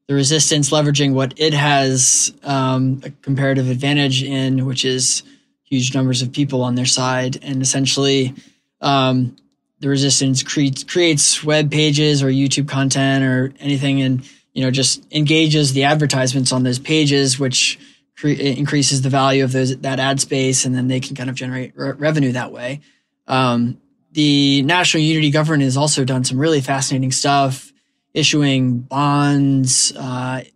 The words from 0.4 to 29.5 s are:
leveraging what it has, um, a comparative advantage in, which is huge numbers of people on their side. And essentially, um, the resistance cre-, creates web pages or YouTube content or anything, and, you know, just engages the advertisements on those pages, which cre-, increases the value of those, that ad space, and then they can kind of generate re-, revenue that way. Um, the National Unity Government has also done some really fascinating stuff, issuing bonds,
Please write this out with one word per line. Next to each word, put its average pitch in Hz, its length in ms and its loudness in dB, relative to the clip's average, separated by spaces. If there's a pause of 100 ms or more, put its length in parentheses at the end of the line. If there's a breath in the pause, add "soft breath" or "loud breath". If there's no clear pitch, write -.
leveraging 147 420 2
what 131 240 -2
it 156 180 0
has, 139 880 0
um, 131 640 0
a 143 60 -14
comparative 135 600 0
advantage 135 540 0
in, 131 420 -2
which 127 180 -4
is 131 380 -2 (400 soft breath)
huge 127 320 -2
numbers 131 280 0
of 127 100 -6
people 135 300 -2
on 123 120 -2
their 127 120 -2
side. 127 540 -2
And 135 220 -4
essentially, 135 720 0 (460 loud breath)
um, 131 560 0 (420)
the 135 100 -6
resistance 135 540 0
cre-, 139 460 -2
creates 165 560 0
web 151 260 2
pages 151 500 2
or 135 100 2
YouTube 135 380 0
content 135 560 0
or 131 360 0
anything, 139 420 -2
and, 131 260 -2 (260 loud breath)
you 131 80 -4
know, 127 100 0
just - 400 -2
engages 151 600 2
the 135 120 0
advertisements 135 680 0
on 127 140 0
those 127 160 -2
pages, 139 580 2
which - 400 -2 (400 loud breath)
cre-, 151 100 -2
increases 143 720 0
the 135 80 0
value 135 340 2
of 127 100 0
those, 131 260 0
that 135 200 -6
ad 135 220 0
space, 131 460 0
and 127 80 0
then 127 140 -2
they 131 120 0
can 135 160 -8
kind 127 140 -8
of 123 60 -8
generate 127 400 -8
re-, 139 160 -6
revenue 143 400 0
that 120 200 -6
way. 127 280 -10 (460 soft breath)
Um, 123 540 0 (320)
the 143 500 2
National 143 400 2
Unity 156 280 2
Government 151 320 2
has 135 160 0
also 147 260 0
done 127 200 0
some 127 120 -4
really 151 240 2
fascinating 135 520 -2
stuff, 139 600 0 (400)
issuing 135 680 2
bonds, 139 1160 0